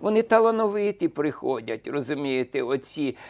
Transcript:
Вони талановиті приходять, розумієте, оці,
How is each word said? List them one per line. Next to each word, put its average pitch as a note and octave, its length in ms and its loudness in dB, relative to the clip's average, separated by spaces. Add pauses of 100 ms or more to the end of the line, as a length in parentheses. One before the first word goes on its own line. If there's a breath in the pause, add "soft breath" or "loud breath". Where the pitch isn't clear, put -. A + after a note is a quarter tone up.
Вони G#3+ 200 2
талановиті A3 840 2
приходять, B2+ 800 -4
розумієте, C3 720 -2
оці, C3 560 -4 (120 loud breath)